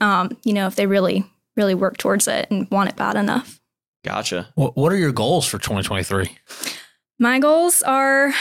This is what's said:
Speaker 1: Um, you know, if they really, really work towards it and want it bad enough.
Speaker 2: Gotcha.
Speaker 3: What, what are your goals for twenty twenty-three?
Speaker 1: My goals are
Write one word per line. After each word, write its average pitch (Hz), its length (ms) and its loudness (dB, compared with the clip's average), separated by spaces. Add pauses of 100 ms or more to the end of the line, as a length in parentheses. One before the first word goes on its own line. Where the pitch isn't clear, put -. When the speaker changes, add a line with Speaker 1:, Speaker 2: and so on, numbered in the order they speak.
Speaker 1:
Um, 196 440 2
you 214 100 2
know, 196 120 0
if 190 100 -4
they 202 100 2
really, 196 380 2 (320)
really 202 180 2
work 185 240 -2
towards 196 280 0
it - 240 -2
and 196 200 -4
want 196 180 0
it - 80 -8
bad 208 200 -2
enough. 208 440 -4 (440)
Speaker 2:
Gotcha. 98 500 -6
Speaker 3:
What, 135 220 0
what 151 160 2
are 196 40 0
your 165 140 0
goals 123 380 0
for 95 100 -6
twenty 98 240 -4
twenty-three? 95 480 -2 (880)
Speaker 1:
My 247 220 2
goals 320 420 4
are 269 580 2